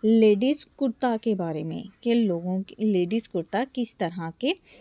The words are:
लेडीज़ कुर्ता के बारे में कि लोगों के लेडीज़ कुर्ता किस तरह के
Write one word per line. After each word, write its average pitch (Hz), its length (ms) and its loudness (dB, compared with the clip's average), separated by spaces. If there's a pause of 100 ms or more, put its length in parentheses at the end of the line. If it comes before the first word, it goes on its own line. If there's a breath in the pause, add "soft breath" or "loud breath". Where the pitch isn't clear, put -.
लेडीज़ 220 640 4 (120)
कुर्ता 247 400 -2
के 220 180 -2
बारे 165 280 -4
में 165 200 -8 (200)
कि 233 100 0
लोगों 185 480 0
के - 220 -16
लेडीज़ 202 460 0
कुर्ता 190 360 -4
किस 247 320 -8
तरह 170 340 -6 (100)
के 294 120 0 (280 loud breath)